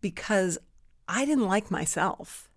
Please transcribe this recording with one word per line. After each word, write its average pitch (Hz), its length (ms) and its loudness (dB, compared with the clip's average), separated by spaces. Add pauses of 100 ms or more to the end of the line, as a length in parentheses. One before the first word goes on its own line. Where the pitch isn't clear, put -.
because 190 580 0 (500)
I 254 160 0
didn't 277 220 4
like 202 240 0
myself. - 880 -4